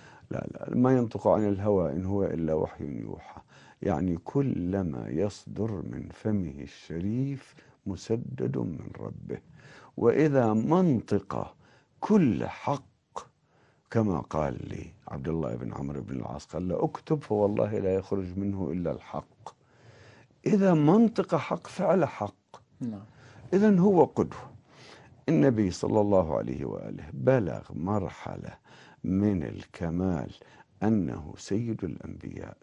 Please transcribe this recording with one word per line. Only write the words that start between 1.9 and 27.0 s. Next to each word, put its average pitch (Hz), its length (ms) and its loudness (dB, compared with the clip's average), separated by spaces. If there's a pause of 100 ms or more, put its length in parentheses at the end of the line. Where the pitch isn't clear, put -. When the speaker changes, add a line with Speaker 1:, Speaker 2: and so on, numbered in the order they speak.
Speaker 1:
إن 87 120 -2
هو 98 200 0
إلا 80 300 0
وحي - 300 -4
يوحى. 57 560 -10 (420)
يعني 87 420 0
كل 98 560 -2
ما 64 280 -4
يصدر 101 640 -4
من 71 400 -8
فمه 90 480 -4
الشريف 110 920 -6 (320)
مسدد 113 720 -4
من - 320 -6 (100)
ربه. 53 380 -10 (580)
وإذا 123 560 4
منطق 120 1000 0 (460)
كل 131 460 4
حق، - 360 -6 (1080)
كما 104 300 2
قال 71 480 -4
لي - 180 -10 (220)
عبد 69 200 -6
الله 78 260 -2
بن 60 200 -8
عمرو 69 260 -6
بن 62 160 -10
العاص، 62 300 -8
قال 90 220 -6
له: 90 160 0
"اكتب 156 380 -4
فوالله 107 560 0
لا 95 160 0
يخرج 95 440 -4
منه 98 340 -2
إلا 85 200 -2
الحق". - 560 -12 (1000)
إذا 190 280 6
منطق 185 600 6
حق، - 320 -4
فعل 175 380 2
حق. 104 300 -6 (460)
Speaker 2:
نعم. 110 240 -8 (480)
Speaker 1:
إذن 202 260 6
هو 180 260 8
قدوة. - 460 0 (800)
النبي 135 420 4
صلى 104 300 0
الله 92 380 4
عليه 62 260 -4
وآله 50 480 -8